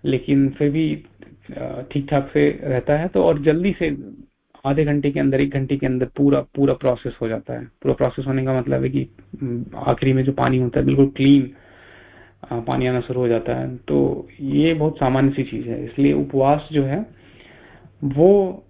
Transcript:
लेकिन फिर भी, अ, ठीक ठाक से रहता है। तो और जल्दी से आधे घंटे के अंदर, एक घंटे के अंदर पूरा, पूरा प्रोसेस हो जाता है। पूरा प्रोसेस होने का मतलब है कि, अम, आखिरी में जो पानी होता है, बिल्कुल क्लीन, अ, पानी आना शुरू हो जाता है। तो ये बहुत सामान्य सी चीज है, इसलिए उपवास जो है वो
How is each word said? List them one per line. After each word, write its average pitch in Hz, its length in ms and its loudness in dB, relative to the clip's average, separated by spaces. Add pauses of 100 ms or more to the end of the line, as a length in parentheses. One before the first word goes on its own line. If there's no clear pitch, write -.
लेकिन 139 440 0
फिर 147 200 -2
भी, 151 340 -2 (540)
अ, - 240 -10 (100)
ठीक 139 180 -2
ठाक 139 240 0
से 147 300 2
रहता 143 340 0
है। 165 100 -2
तो 185 160 2
और 156 180 4
जल्दी 165 380 2
से 151 180 -2 (680)
आधे 143 200 2
घंटे 143 260 0
के 143 80 -4
अंदर, 135 220 2
एक 143 80 0
घंटे 139 280 -2
के 139 80 -4
अंदर 127 200 0
पूरा, 139 360 2
पूरा 139 320 0
प्रोसेस 123 480 -2
हो 117 60 -2
जाता 113 260 -6
है। 120 120 -10
पूरा 131 280 -4
प्रोसेस 131 340 -2
होने 131 180 -2
का 131 140 0
मतलब 131 240 -2
है 131 60 -2
कि, 135 180 -4 (340)
अम, 120 240 -6 (100)
आखिरी 131 380 0
में 131 100 2
जो 135 80 2
पानी 131 260 0
होता 123 220 0
है, 127 60 0
बिल्कुल 139 220 4
क्लीन, 139 440 4 (1000)
अ, 117 80 -4
पानी 127 280 -2
आना 127 140 0
शुरू 123 180 -6
हो 123 80 0
जाता 117 280 0
है। 127 220 -6
तो 139 500 -2 (140)
ये 147 320 2
बहुत 151 220 0
सामान्य 135 360 2
सी 135 120 -4
चीज 120 240 -8
है, 117 180 -6
इसलिए 139 280 2
उपवास 143 580 0
जो 147 120 0
है 147 220 -2 (1000)
वो 180 680 4